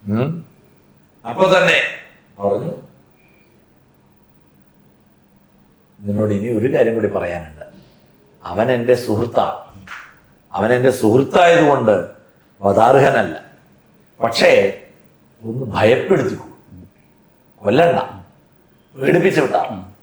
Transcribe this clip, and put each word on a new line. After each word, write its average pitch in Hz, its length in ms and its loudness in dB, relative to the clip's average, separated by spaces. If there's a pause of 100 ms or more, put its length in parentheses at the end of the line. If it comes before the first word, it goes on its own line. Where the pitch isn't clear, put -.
(120)
ഉം. 151 320 -4 (840)
അപ്പൊ 185 160 2
തന്നെ 185 320 2 (640)
പറഞ്ഞു, 107 280 -4 (3250)
"നിന്നോട് 104 300 -4
ഇനി 107 280 -4
ഒരു 120 160 -2
കാര്യം 113 200 2
കൂടി 107 120 -2
പറയാനുണ്ട്. 87 580 -8 (800)
അവൻ 104 280 -2
എൻ്റെ 123 220 2
സുഹൃത്താ. 117 680 -4 (880)
അവൻ 107 200 0
എൻ്റെ 127 180 2
സുഹൃത്തായതുകൊണ്ട് 135 1160 2 (560)
വധാർഹനല്ല. 110 760 2 (840)
പക്ഷേ 117 580 2 (640)
ഒന്ന് 113 320 -8
ഭയപ്പെടുത്തിക്കൂ. 127 720 0 (1160)
കൊല്ലണ്ട, 151 340 2 (1000)
പേടിപ്പിച്ചു 160 400 2
വിട്ടാ. 113 420 -4 (200)